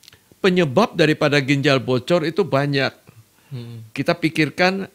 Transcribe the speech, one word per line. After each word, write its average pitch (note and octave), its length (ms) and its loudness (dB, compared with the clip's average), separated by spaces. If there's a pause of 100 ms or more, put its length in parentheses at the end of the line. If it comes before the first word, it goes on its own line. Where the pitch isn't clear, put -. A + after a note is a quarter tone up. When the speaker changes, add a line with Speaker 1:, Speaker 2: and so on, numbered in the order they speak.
(440)
Speaker 1:
penyebab F3+ 480 2
daripada D3+ 480 2
ginjal C#3 400 2
bocor B2+ 480 0
itu F3+ 160 -2
banyak. C3+ 480 -2 (580)
Speaker 2:
Hmm. A#2 400 -14
Speaker 1:
Kita D#3 240 -2
pikirkan E3 800 -2